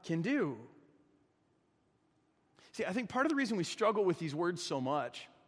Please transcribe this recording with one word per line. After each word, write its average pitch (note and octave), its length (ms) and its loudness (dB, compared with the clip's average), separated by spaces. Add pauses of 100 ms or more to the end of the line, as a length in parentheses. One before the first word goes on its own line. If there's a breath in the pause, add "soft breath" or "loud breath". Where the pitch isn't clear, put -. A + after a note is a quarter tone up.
can E3 180 -2
do? G3 340 0 (2250 loud breath)
See, A3 100 -2
I F#3 80 -2
think A#3 160 -2
part B3+ 160 2
of D#4 60 4
the D4 60 2
reason A#3 200 2
we F3 60 2
struggle G#3 420 2
with F3+ 140 4
these D#3 160 -4
words E3+ 260 0
so C#3+ 200 -2
much C3 480 -2 (200)